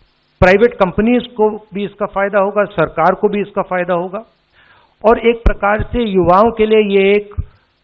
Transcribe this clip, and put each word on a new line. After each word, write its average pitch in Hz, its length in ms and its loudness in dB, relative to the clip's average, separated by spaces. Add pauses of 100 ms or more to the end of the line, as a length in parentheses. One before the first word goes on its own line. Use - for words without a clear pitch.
(400)
Private 196 340 4
companies 220 520 0
को 214 480 -4
भी 202 100 -6
इसका 202 220 -8
फायदा 196 320 -2
होगा, 202 260 0
सरकार 160 500 0
को 208 140 -2
भी 202 120 -4
इसका 196 220 -6
फायदा 180 320 -4
होगा 180 240 -6 (920)
और 240 100 4
एक 233 180 0
प्रकार 208 460 -2
से 247 200 -6
युवाओं 190 500 2
के 220 140 0
लिए 214 320 2
ये 196 120 2
एक 208 240 -2 (500)